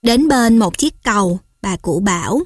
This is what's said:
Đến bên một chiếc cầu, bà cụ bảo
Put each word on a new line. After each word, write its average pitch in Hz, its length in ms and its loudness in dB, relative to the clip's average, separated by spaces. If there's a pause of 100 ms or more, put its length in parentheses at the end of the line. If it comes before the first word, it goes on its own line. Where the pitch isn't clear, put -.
Đến 240 260 2
bên 233 300 4
một 190 200 0
chiếc 302 240 -2
cầu, 196 360 0 (240)
bà 190 140 -6
cụ 170 240 -4
bảo 196 460 -2